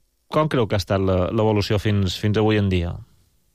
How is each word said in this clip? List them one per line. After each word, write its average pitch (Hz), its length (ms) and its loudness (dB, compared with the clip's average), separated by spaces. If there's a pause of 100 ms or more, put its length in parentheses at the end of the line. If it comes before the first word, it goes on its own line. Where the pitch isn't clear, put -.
(300)
com 151 160 0
creu 127 240 0
que 107 80 -2
ha 95 60 -2
estat 98 180 -2
la, 92 320 0
l'evolució 107 480 0
fins, 101 400 -2
fins 104 160 0
avui 107 240 2
en 98 80 0
dia? 87 240 -2 (600)